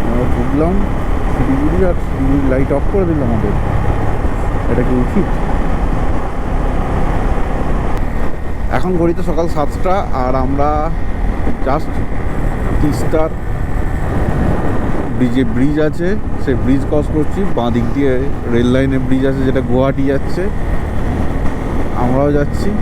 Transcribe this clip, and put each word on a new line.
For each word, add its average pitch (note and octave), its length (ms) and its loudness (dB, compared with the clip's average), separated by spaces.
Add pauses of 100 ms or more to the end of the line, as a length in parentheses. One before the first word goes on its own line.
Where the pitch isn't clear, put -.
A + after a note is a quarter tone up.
আমরা A#2+ 300 0
ঢুকলাম C#3+ 400 0 (600)
শিলিগুড়ি D#3 520 2
আর F3 80 2
শিলিগুড়ি C3+ 560 0
লাইট C3+ 220 0
অফ C#3+ 100 0 (120)
করে F#3+ 120 2
দিল D#3 180 0
আমাদের। A#2 300 0 (1160)
এটা B2+ 100 2
কি B2+ 140 2
উচিত? B2 320 0 (3500)
এখন E3+ 240 2
ঘড়িতে E3+ 260 2
সকাল E3+ 320 0
সাতটা, F3 500 0 (200)
আর B2+ 100 0
আমরা C#3+ 540 0 (760)
just C#3+ 240 0 (920)
তিস্তার D#3 480 0 (1900)
ব্রিজে, B2+ 260 2
ব্রিজ B2+ 360 2
আছে, D#3 360 0 (300)
সেই C#3 80 0
ব্রিজ B2 360 2
ক্রস D3 240 0
করছি। D3+ 320 0 (100)
বাঁ A#2+ 160 0
দিক A#2 120 0 (100)
দিয়ে C#3 200 0 (400)
রেল B2 200 2
লাইনের C3+ 260 2
ব্রিজ C3 260 0
আছে, C3+ 220 0
যেটা C3+ 140 2
গুয়াহাটি C3+ 420 0
যাচ্ছে, C#3 380 0 (1600)
আমরাও C3+ 280 2
যাচ্ছি। - 380 0 (120)